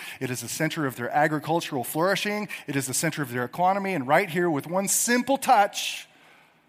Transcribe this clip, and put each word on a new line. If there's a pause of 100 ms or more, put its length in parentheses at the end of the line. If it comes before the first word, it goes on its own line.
(200)
It
is
the
center
of
their
agricultural
flourishing. (180)
It
is
the
center
of
their
economy.
And
right
here,
with
one
simple
touch, (600)